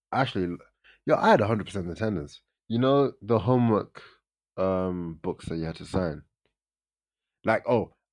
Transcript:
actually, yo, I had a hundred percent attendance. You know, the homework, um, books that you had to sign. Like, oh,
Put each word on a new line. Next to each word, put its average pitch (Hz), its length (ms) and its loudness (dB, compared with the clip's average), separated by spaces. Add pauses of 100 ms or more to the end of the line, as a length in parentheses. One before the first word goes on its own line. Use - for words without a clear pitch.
(120)
actually, 95 440 -2 (500)
yo, 151 100 4
I 214 140 4
had 175 100 6
a 101 60 2
hundred 107 200 -2
percent 87 240 -8
attendance. 85 500 -6 (280)
You 113 100 -2
know, 135 340 2 (100)
the 110 160 2
homework, 113 640 2 (540)
um, 92 640 -2
books 87 240 -6
that 82 100 -6
you 82 80 -4
had 80 120 -6
to 85 100 -16
sign. 80 360 -4 (1200)
Like, 110 240 0
oh, 113 260 0 (180)